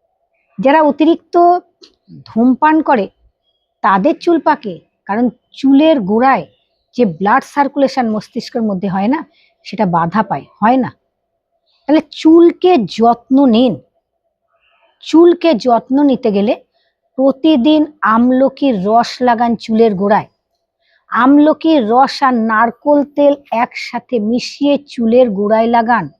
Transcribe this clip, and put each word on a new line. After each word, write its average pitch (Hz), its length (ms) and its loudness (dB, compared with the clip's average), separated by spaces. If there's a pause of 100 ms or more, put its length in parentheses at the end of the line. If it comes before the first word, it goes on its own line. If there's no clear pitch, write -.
(600)
যারা 285 220 2
অতিরিক্ত 311 540 0 (880)
ধূমপান 262 560 0
করে, 226 260 -2 (760)
তাদের 202 360 0
চুল 339 220 -2
পাকে, 240 400 -4 (260)
কারণ 226 240 -2 (200)
চুলের 277 500 2
গোড়ায় 220 460 0 (500)
যে 240 80 0
ব্লাড 202 380 -2
সার্কুলেশন 269 680 -4
মস্তিষ্কের 214 520 -8
মধ্যে 196 260 -4
হয় 190 200 -4
না, 302 160 -4 (380)
সেটা 208 240 -6
বাধা 170 360 -2
পায়, 151 220 -8 (180)
হয় 240 140 2
না। 254 180 -4 (920)
তাহলে 302 140 2 (100)
চুলকে 339 680 2
যত্ন 233 680 0
নিন। 240 340 0 (1200)
চুলকে 330 540 2
যত্ন 240 480 -2
নিতে 254 300 0
গেলে 202 320 -2 (500)
প্রতিদিন 302 720 0 (140)
আমলকির 254 880 0
রস 226 360 -2
লাগান 240 340 0
চুলের 220 380 0
গোড়ায়। 196 320 -2 (840)
আমলকির 285 800 2
রস 254 340 0
আর 254 120 0
নারকোল 233 680 -2
তেল 285 300 0 (180)
একসাথে - 680 -8
মিশিয়ে 254 600 -4
চুলের 240 520 0
গোড়ায় 208 360 -2
লাগান। 233 420 -2 (120)